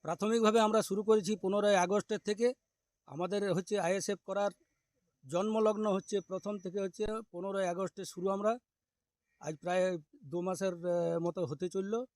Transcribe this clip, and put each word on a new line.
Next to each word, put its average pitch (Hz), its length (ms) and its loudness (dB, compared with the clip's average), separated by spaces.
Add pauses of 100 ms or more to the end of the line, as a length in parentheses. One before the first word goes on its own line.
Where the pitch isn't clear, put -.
প্রাথমিকভাবে 214 560 2
আমরা 214 220 6
শুরু 196 200 -2
করেছি 214 340 4
পনেরোই 202 400 2
আগস্টের 190 420 0
থেকে। 220 340 0 (540)
আমাদের 180 480 -2
হচ্ছে 196 260 -2
আইএসএফ 185 460 0
করার 202 240 0 (760)
জন্মলগ্ন 214 680 2
হচ্ছে 196 280 -2
প্রথম 190 380 -8
থেকে 185 220 -6
হচ্ছে 196 240 -4 (260)
পনেরোই 190 360 -4
আগস্টে 180 380 -4
শুরু 180 240 -4
আমরা। 202 240 2 (880)
আজ 156 160 -8
প্রায় 180 420 0 (260)
দু 160 160 -6
মাসের, 185 340 -2 (120)
এ, 170 320 0
মতো 170 280 -2
হতে 151 220 -6
চলল। 202 360 -4 (120)